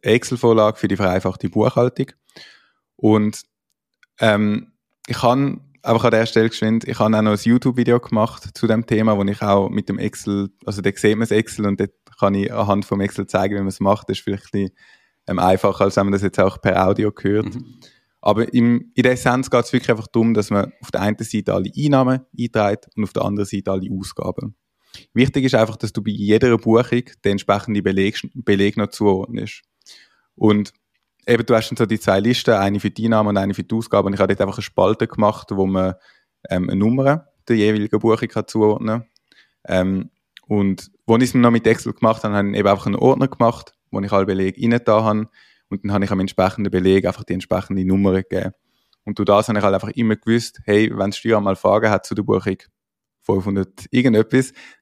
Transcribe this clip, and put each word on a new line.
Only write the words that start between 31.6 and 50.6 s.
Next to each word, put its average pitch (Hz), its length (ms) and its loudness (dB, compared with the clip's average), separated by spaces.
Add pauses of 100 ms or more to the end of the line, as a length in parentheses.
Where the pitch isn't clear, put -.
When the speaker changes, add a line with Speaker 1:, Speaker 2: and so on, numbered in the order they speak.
Speaker 1:
dann 117 80 -8
so 117 80 0
die 104 160 -2
zwei 98 200 2
Listen, 117 340 2
eine 101 260 0
für 101 100 -4
die 110 140 -6
Einnahmen 110 240 2
und 101 80 -2
eine 98 180 -2
für - 80 -6
die - 120 -6
Ausgaben. 107 340 0
Und 98 60 -2
ich 98 40 -4
habe 95 160 2
dort 104 60 -4
einfach 98 180 -2
eine 107 40 -8
Spalte 104 440 0
gemacht, - 460 -2
wo 98 140 0
man, 92 280 -2 (540)
ähm, 90 220 -2
eine 98 60 -2
Nummer 135 500 0 (200)
der 117 100 2
jeweiligen 107 440 0
Buchung 113 280 2
kann - 200 -6
zuordnen 110 560 0 (580)
kann. 92 260 0
Ähm, 95 220 -4 (380)
und 98 420 -2 (160)
als 117 160 4
ich 123 60 2
es - 60 -4
noch 120 180 6
mit 113 140 0
Excel 110 260 2
gemacht 110 320 0
habe, 104 100 -2
habe 101 140 0
ich 101 80 -4
eben 104 100 0
einfach 98 200 2
einen 101 100 -2
Ordner 135 320 2
gemacht, - 460 -2 (160)
wo 101 100 -6
ich 98 100 -6
alle 98 160 2
Belege 95 340 -2
reingetan 117 440 2
habe. 107 240 0 (400)
Und 98 160 -8
dann 101 80 -4
habe 101 140 0
ich - 40 -10
am 98 100 0
entsprechenden 95 500 -2
Beleg 95 340 4
einfach 92 200 -6
die 90 100 -6
entsprechende 92 500 -4
Nummer 95 300 2
gegeben. 95 380 -4 (520)
Und 104 140 -8
durch 101 80 -2
das 101 220 4
habe 107 100 -2
ich 101 60 0
halt 98 100 2
einfach - 160 -4
immer 110 260 0
gewusst, 117 480 -2